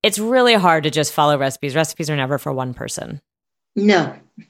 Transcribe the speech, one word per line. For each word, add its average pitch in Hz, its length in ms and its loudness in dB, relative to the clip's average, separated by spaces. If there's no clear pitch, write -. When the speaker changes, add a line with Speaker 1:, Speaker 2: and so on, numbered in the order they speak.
Speaker 1:
it's 208 160 0
really 240 340 2
hard 170 300 4
to 151 60 0
just 147 220 -2
follow 147 260 2
recipes. 135 360 -4
Recipes 156 360 -4
are 151 60 -2
never 135 220 -2
for 147 140 -6
one 127 220 -6
person. - 460 -10
Speaker 2:
No. 196 400 2